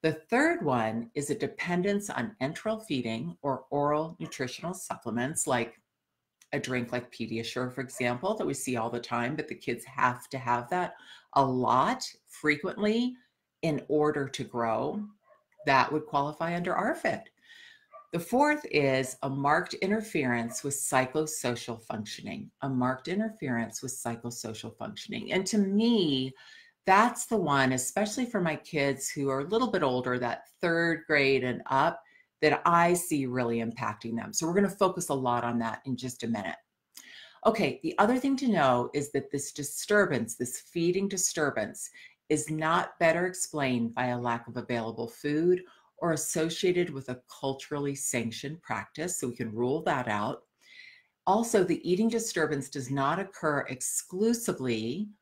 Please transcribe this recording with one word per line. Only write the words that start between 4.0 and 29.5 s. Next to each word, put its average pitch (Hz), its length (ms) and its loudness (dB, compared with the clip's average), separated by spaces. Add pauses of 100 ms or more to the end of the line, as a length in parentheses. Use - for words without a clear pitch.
nutritional 160 560 -6
supplements, 131 720 -4
like 117 340 0 (720)
a 147 60 -2
drink 127 340 -2
like 120 200 -6
Pediasure, 113 600 -6
for 135 100 -8
example, 123 540 -2
that - 100 -4
we 143 80 -2
see 127 220 -4
all 117 140 -2
the 117 80 -4
time, 120 380 -2
but 151 120 -6
the - 60 -8
kids 120 300 -6
have 127 460 -2
to 135 80 -6
have 123 320 -2
that 180 240 -2 (400)
a 139 100 6
lot, 127 680 2 (160)
frequently, 208 880 0 (480)
in 156 260 0
order 147 400 2
to 127 160 -6
grow. 120 600 -2 (640)
That 135 260 6
would 151 140 -2
qualify 151 500 -2
under 175 160 -2
arfid. 196 500 0 (920)
The 170 80 -2
fourth 294 500 2
is 135 520 2
a 139 60 -2
marked 143 460 2
interference 139 920 0
with 139 100 -2
psychosocial 131 1080 -2
functioning, - 680 -8 (120)
a 139 60 -4
marked 127 400 0
interference 156 760 -4
with 127 100 -8
psychosocial 117 880 -8
functioning. 110 540 -8
And 190 160 0
to 220 100 0
me, 196 760 2 (540)
that's 214 400 4
the 233 100 0
one, 139 360 4
especially 208 520 -2
for 220 160 -2
my 160 160 0
kids 139 540 -2
who 139 180 -2
are 135 120 0
a 147 80 -6
little 226 220 2